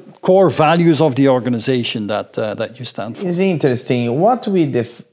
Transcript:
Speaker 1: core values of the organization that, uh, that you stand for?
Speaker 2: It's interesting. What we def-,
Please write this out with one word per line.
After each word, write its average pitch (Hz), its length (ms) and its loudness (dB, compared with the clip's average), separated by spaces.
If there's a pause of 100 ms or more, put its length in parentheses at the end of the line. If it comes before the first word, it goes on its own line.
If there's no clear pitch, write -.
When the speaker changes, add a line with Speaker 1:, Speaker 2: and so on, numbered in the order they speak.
(220)
Speaker 1:
core 185 280 4
values 160 500 4
of 147 160 2
the 135 140 4
organization 120 800 -2
that, 104 300 -6
uh, 107 180 -4
that 113 240 -8
you 127 60 -12
stand 110 320 -10
for? 202 100 -8
Speaker 2:
It's 175 120 -4
interesting. 131 800 0
What 233 280 0
we 185 180 2
def-, - 480 -4